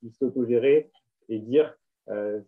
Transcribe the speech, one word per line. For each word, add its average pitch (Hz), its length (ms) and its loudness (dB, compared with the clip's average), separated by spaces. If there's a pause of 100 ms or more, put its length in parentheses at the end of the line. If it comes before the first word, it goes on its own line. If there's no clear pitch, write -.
puisse 113 180 -18
s'autogérer 127 720 2 (380)
et 113 100 -6
dire, 127 360 0 (360)
euh, « 104 380 -6